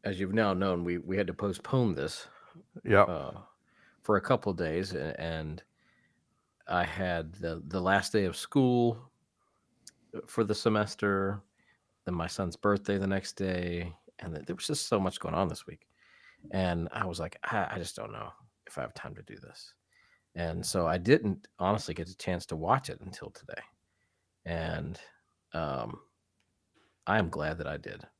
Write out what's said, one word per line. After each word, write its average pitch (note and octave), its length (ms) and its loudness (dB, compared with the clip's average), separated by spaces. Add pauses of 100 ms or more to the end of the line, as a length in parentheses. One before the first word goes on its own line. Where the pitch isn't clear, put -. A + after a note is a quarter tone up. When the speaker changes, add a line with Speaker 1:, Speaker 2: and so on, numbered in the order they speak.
Speaker 1:
as G2 160 -4
you've G2 140 0
now G#2+ 200 6
known, F#2 300 2
we, F2 140 0
we F#2 200 -4
had G2 100 2
to F2 60 -4
postpone G2+ 600 0
this, C#2+ 320 -6 (580)
Speaker 2:
Yep. G2 240 8
Speaker 1:
uh, C#2+ 220 -4 (720)
for G#2 140 4
a F#2 40 4
couple A#2 300 2
of E2+ 60 -2
days, F#2 360 0
a-, D#2 260 -4
and D#2+ 440 -4 (1040)
I F2 160 2
had E2+ 520 -2
the, E2 320 -6
the F2+ 140 -2
last F#2+ 320 4
day G#2 120 4
of F2 100 -2
school A#2+ 600 4 (1300)
for - 160 2
the G#2 120 2
semester, G2+ 880 2 (640)
then F2+ 80 -2
my E2 140 -2
son's F2+ 300 -2
birthday G2+ 400 2
the G2 100 0
next F#2+ 300 -2
day, F2 560 -2 (260)
and D#2+ 160 -8
th-, D2+ 100 -8
there F2+ 100 -6
was - 120 -8
just D3+ 200 -2
so A2 120 4
much F#2 220 0
going F2+ 140 -2
on F#2 120 2
this D#2 180 -6
week. - 220 -16 (640)
And F2 400 0
I F2+ 140 -2
was E2+ 160 -6
like, - 240 -6
"I, G#2 260 0
I G#2+ 80 -6
just - 160 -8
don't G#2+ 160 -8
know G#2+ 180 -10 (380)
if - 100 -12
I C2+ 40 -4
have A#1 120 -8
time - 220 -12
to G1+ 80 -18
do - 140 -18
this." - 360 -20 (640)
And E2+ 300 -4
so F2 220 2
I F2 100 4
didn't G#2 500 4 (120)
honestly G2 340 0
get F2 160 -6
a F#2 80 -18
chance F2 300 -2
to - 100 -6
watch G#2+ 320 2
it C2+ 120 -10
until - 280 -12
today. - 320 -14 (840)
And, D#2+ 540 -4 (540)
um, C#2 460 -4 (1080)
I G#2 100 6
am F2+ 120 4
glad D#2 300 -2
that D2 80 -4
I D2 100 -6
did. - 260 -12 (160)